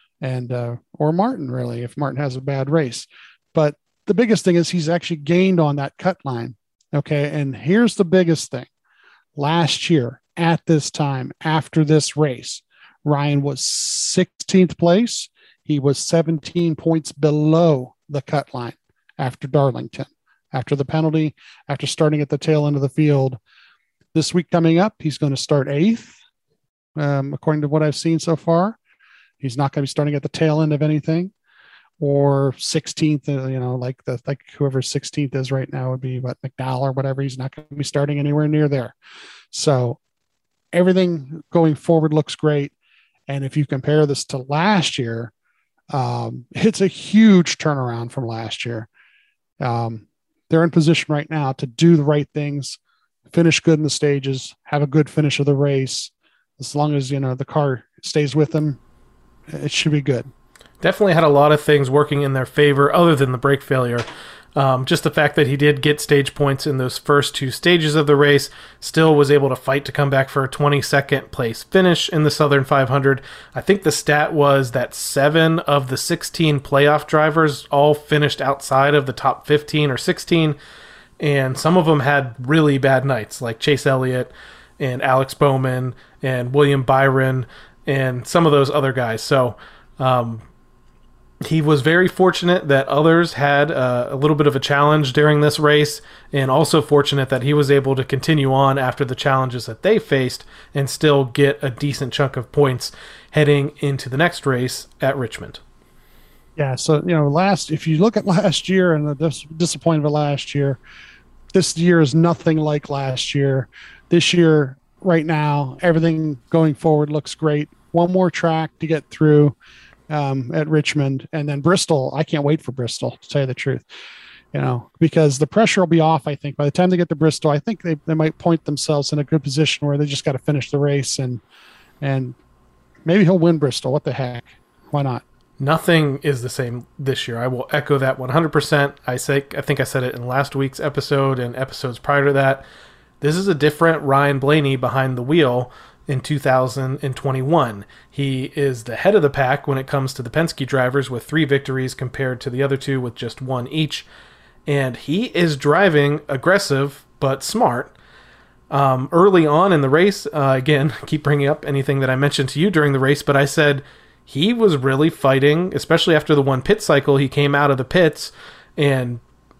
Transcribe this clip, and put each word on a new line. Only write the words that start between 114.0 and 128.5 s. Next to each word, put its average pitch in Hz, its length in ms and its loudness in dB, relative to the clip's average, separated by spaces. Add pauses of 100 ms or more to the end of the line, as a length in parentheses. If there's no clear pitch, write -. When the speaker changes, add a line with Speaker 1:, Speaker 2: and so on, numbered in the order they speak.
Speaker 1:
This 175 220 2
year, 156 440 4 (240)
right 165 260 0
now, 147 540 -2
everything 160 580 0 (120)
going 160 240 2
forward 151 360 0
looks 147 240 -6
great. 151 340 -2 (220)
One 175 220 2
more 185 180 2
track 160 480 -2
to 165 80 -6
get 156 240 -2
through, 147 460 4 (540)
um, 139 420 -4
at 156 160 -2
Richmond, 147 640 -2
and 147 160 -6
then 143 120 -6
Bristol. 156 540 0
I 147 80 -2
can't 147 220 -4
wait 147 160 0
for - 120 -10
Bristol, 123 500 -8
to - 60 -20
tell 143 140 -2
you 135 40 -2
the 127 80 -6
truth, 127 280 -4 (720)
you 147 80 -4
know, 127 380 -4
because 156 400 4
the 151 80 2
pressure 208 340 2
will 180 60 4
be 160 140 4
off. 160 260 2
I 147 80 -4
think 139 220 -10
by 147 100 0
the 143 40 0
time 180 200 2
they 180 80 2
get 170 100 0
to 165 60 -6
Bristol, 156 360 2
I 147 80 2
think 202 240 -6
they, 165 220 -4
they 160 100 -2
might 156 220 0
point 165 280 0